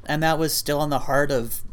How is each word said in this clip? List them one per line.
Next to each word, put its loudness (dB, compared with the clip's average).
and -2
that 4
was 0
still 0
in 0
the 2
heart 2
of -2